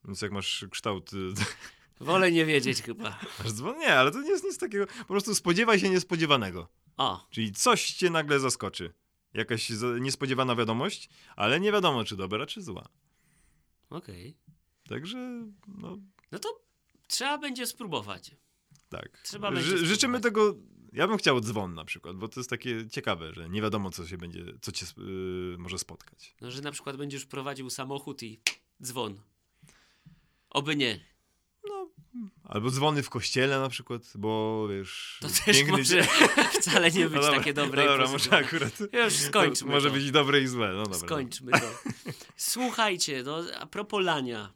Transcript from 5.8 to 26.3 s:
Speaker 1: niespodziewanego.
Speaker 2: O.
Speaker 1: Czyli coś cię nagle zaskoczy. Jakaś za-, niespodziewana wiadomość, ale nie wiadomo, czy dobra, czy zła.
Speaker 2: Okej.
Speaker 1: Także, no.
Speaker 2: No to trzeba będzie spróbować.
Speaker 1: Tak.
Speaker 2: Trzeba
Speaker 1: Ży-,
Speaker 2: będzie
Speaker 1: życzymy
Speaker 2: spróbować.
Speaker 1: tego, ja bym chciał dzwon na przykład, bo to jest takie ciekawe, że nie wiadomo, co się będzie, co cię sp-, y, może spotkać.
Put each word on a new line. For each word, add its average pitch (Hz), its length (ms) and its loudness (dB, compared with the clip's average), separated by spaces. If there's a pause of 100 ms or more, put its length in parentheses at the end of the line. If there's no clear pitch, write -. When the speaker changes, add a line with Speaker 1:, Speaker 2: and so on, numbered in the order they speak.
Speaker 1:
niespodziewanego. 147 800 2 (300)
Speaker 2:
O. 107 320 -2
Speaker 1:
Czyli 110 220 -4
coś 214 420 2
cię 185 160 2
nagle 147 300 2
zaskoczy. 104 540 -2 (400)
Jakaś 110 360 -2
za-, 120 300 -2
niespodziewana 131 560 0
wiadomość, 120 540 -2 (260)
ale 120 240 2
nie 208 120 2
wiadomo, 165 320 2
czy 104 120 -6
dobra, 95 300 -4
czy - 160 -12
zła. 101 240 -12 (1040)
Speaker 2:
Okej. 113 480 -16 (520)
Speaker 1:
Także, 165 280 -10 (500)
no. 190 300 -14 (340)
Speaker 2:
No 202 80 -12
to 480 220 -10 (460)
trzeba 285 300 -2
będzie 254 300 -6
spróbować. 120 640 -8 (580)
Speaker 1:
Tak. - 340 -14
Speaker 2:
Trzeba 202 260 -6
Speaker 1:
Ży-, - 60 -2
Speaker 2:
będzie 175 300 2
Speaker 1:
życzymy 247 340 2
Speaker 2:
spróbować. 208 40 -4
Speaker 1:
tego, 214 320 4 (380)
ja 151 140 2
bym 214 100 2
chciał 131 240 4
dzwon 101 320 -4
na 80 120 -12
przykład, 87 320 -12
bo 107 100 -8
to 127 120 -10
jest 123 100 -10
takie 113 400 -6
ciekawe, 82 440 -6
że 82 160 -12
nie 104 120 -2
wiadomo, 101 300 -2
co 85 160 -10
się 90 100 -10
będzie, 87 280 -12 (160)
co 104 100 -10
cię - 180 -8
sp-, - 120 -18
y, 92 560 -6
może 90 220 -10
spotkać. - 640 -16